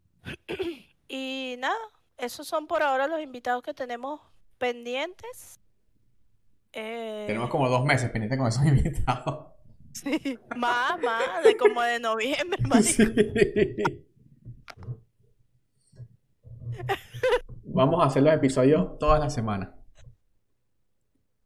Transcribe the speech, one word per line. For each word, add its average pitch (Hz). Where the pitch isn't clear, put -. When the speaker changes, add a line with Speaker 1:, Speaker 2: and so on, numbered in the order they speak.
Speaker 1:
<clears throat> -
Y 262
nada, 330
esos 254
son 311
por 311
ahora 269
los 320
invitados 247
que -
tenemos 254
pendientes. 254
Eh, 220
Speaker 2:
Tenemos 120
como 143
dos 127
meses 127
pendientes 113
con 131
esos 117
<laughs> -
invitados. -
Speaker 1:
Sí, 269
más, 247
más, 233
de 440
como 415
de 240
noviembre, 240
Speaker 2:
<laughs> -
Speaker 1:
marico. 247
Speaker 2:
Sí. -
Vamos 160
a 147
hacer 135
los 151
episodios 139
todas 151
las 139
semanas. 104